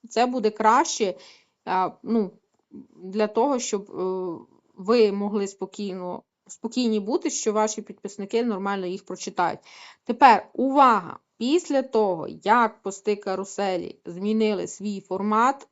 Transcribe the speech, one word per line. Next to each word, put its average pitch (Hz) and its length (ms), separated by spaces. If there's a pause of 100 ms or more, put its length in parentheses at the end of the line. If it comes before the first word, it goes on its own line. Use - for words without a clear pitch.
Це 240 180
буде 240 240
краще, 220 640 (540)
е, 180 240 (100)
ну, 214 280 (640)
для 190 300
того, 240 320
щоб... 208 320
е, 185 640 (240)
ви 214 360
могли 202 340
спокійно, 185 760 (240)
спокійні 233 540
бути, 254 300
що - 220
ваші 214 300
підписники 208 640
нормально 196 420
їх 190 180
прочитають. - 560 (440)
Тепер, 233 480
увага! 254 640 (200)
Після 277 440
того, 202 460 (160)
як 226 380
пости 196 340
каруселі 190 880
змінили 202 600
свій 196 340
формат 214 720